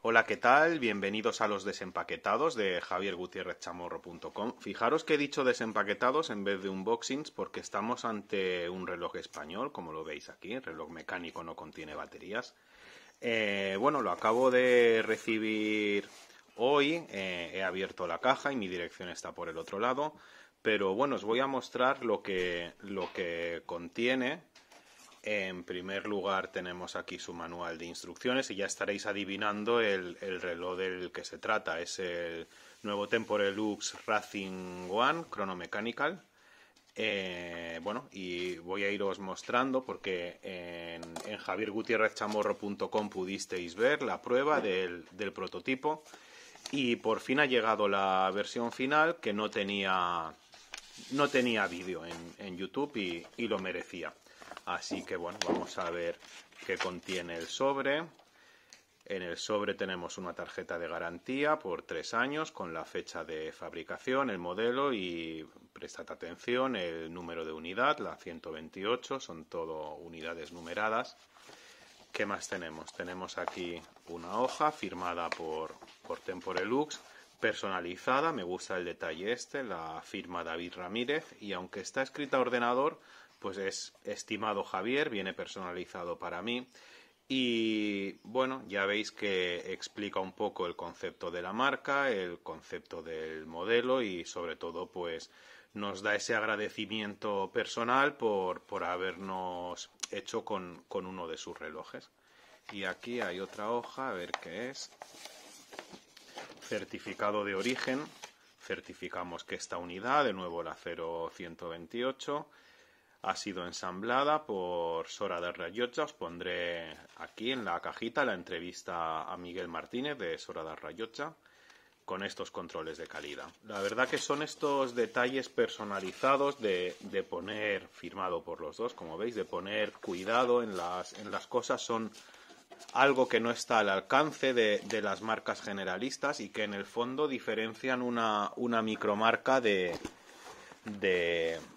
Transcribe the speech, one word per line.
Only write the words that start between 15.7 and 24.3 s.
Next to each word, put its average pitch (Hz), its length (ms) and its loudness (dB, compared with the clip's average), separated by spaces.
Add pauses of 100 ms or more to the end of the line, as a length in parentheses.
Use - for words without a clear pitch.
hoy, 143 520 6
eh, 90 460 -2
he 95 80 0
abierto 92 420 0
la 85 140 -2
caja 135 340 4
y - 20 -2
mi 104 120 0
dirección 90 420 -4
está 85 220 -8
por 85 180 -6
el 80 80 -6
otro 90 220 -6
lado, 131 340 2 (480)
pero 98 320 6
bueno, 131 220 4
os 95 80 -2
voy 113 160 4
a 135 80 4
mostrar 131 580 2
lo 104 160 4
que, 87 500 0 (100)
lo 98 320 -2
que 85 520 -2
contiene. 123 800 0 (800)